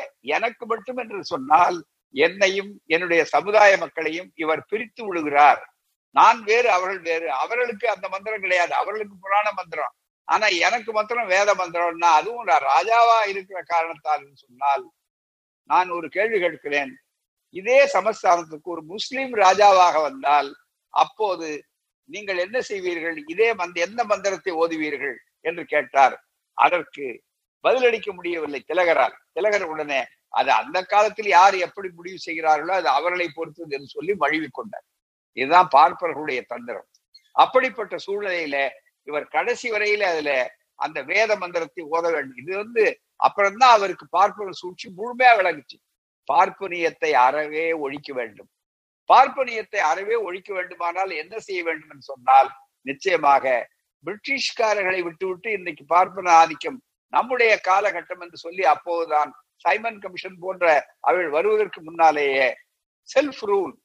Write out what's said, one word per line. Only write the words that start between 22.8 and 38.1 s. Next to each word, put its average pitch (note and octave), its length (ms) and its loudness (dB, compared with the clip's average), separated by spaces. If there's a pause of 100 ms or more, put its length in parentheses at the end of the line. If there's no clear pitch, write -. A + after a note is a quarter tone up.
இதே G3+ 260 0
மந்த-, F3 280 -6
எந்த G#3 220 -4
மந்திரத்தை G3 500 -2
ஓதுவீர்கள்?" D3+ 640 -4 (240)
என்று D#3 240 -6
கேட்டார். C#3 500 2 (420)
அதற்கு D3 480 0 (580)
பதிலளிக்க A3 500 0
முடியவில்லை E3 540 -8
திலகரால். D#3 480 2 (160)
திலகர் G3 320 -2
உடனே, D3 420 -6 (220)
"அது C3 240 0
அந்த C3+ 320 0
காலத்தில் G#3 440 0
யார் F#3+ 280 6
எப்படி F#3 340 -6
முடிவு F3 300 -18
செய்கிறார்களோ, D#3+ 540 -2
அது F3 140 -2
அவர்களை E3+ 460 -2
பொறுத்தது" D#3+ 420 -12
என்று C#3 120 -12
சொல்லி D#3 260 -6
வழுவி D#3 380 -2
கொண்டார். - 360 -14 (440)
இதுதான் D#3+ 440 2
பார்ப்பர்களுடைய D3+ 640 0
தந்திரம். A#2+ 460 -12 (440)
அப்படிப்பட்ட F#3+ 640 0
சூழ்நிலையில E3+ 760 -4 (340)